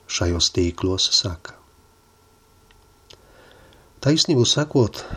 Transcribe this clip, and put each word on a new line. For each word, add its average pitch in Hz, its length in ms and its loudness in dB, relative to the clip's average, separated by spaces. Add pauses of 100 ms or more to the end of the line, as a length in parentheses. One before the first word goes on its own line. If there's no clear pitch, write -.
šajos 85 480 -2
tīklos 92 580 -2
saka." - 460 -4 (2500)
Taisnību 139 440 2
sakot, 139 560 0 (140)